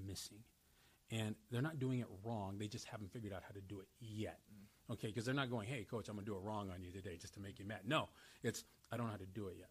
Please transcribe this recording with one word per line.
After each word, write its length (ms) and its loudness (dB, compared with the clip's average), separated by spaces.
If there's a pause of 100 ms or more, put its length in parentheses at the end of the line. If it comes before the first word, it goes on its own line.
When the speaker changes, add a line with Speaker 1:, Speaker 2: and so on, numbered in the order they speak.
Speaker 1:
missing. 320 -4 (720)
And 240 4 (160)
they're 120 6
not 160 2
doing 220 6
it 60 0 (180)
wrong. 340 2
They 100 0
just 180 -4
haven't 260 -4
figured 200 -2
out 100 -2
how 100 -12
to 80 -6
do 200 -6
it 80 -14 (120)
yet. 400 0 (120)
Speaker 2:
Mm. 420 -8
Speaker 1:
Okay, 180 0
'cause 140 2
they're 80 4
not 160 4
going, 180 2
"Hey, 160 0
coach, 240 -2
I'm 80 -4
gonna 80 -2
do 120 0
it 40 -2
wrong 300 0
on 120 -4
you 80 -6
today 280 -4
just 160 -10
to 60 -8
make 180 -8
you 80 -6
mad." 200 -2
No, 220 4 (340)
it's, 220 2 (260)
"I 60 0
don't 100 2
know 60 2
how 60 -2
to 80 -4
do 220 -2
it 100 -4
yet." 120 -12